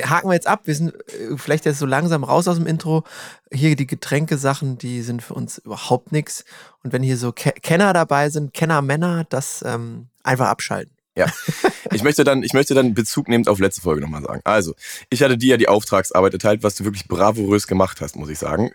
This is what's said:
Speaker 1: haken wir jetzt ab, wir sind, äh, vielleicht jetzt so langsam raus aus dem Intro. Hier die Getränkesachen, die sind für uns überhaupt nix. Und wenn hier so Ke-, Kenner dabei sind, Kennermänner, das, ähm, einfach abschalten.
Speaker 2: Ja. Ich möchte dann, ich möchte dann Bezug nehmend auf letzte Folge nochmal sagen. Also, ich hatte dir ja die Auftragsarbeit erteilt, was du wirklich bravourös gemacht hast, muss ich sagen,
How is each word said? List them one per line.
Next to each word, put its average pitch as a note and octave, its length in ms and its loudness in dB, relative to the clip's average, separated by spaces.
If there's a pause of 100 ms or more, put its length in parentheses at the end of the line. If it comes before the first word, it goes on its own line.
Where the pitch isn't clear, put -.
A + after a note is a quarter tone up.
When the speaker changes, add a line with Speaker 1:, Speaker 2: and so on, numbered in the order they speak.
Speaker 1:
haken D3+ 240 0
wir F3+ 60 2
jetzt - 140 0
ab, C#3+ 180 0
wir D3+ 100 -2
sind, D#3+ 180 -2
äh, A2+ 440 -10
vielleicht D3+ 280 -2
jetzt D3 140 0
so D3 60 -2
langsam C#3+ 400 0
raus E3+ 240 2
aus F3 80 2
dem E3 100 -2
Intro. D#3+ 380 -2 (480)
Hier D3 240 2
die C3+ 100 -2
Getränkesachen, C#3 920 -2
die B2 240 -8
sind A#2+ 220 -6
für - 100 -14
uns - 260 -10
überhaupt - 520 -4
nix. - 320 -4 (400)
Und B2 80 -10
wenn B2+ 120 0
hier C3 140 2
so A#2+ 140 -2
Ke-, - 300 -2
Kenner F#3 320 4
dabei D3 360 2
sind, D3 240 -6
Kennermänner, D#3+ 760 0
das, - 360 -6
ähm, A#2 420 -8 (160)
einfach B2+ 260 2
abschalten. - 420 -4 (220)
Speaker 2:
Ja. F2+ 120 0 (680)
Ich G#2 120 0
möchte D3 200 4
dann, C3 180 4
ich - 120 -4
möchte C#3+ 200 4
dann B2+ 200 4
Bezug - 340 -2
nehmend A#2 220 2
auf G2+ 100 -4
letzte G2 220 0
Folge D#2 180 0
nochmal D2+ 240 -8
sagen. - 220 -8
Also, F#2+ 300 2 (340)
ich A#2+ 120 -2
hatte C3 160 6
dir B2+ 120 2
ja B2 80 6
die A2+ 100 4
Auftragsarbeit F#2+ 640 4
erteilt, G#2 320 0
was G#2 120 0
du G2 100 -8
wirklich G2+ 240 -6
bravourös G2+ 580 2
gemacht F#2+ 320 0
hast, - 160 -10
muss D2+ 140 -10
ich D#2 100 -10
sagen, D#2+ 360 -2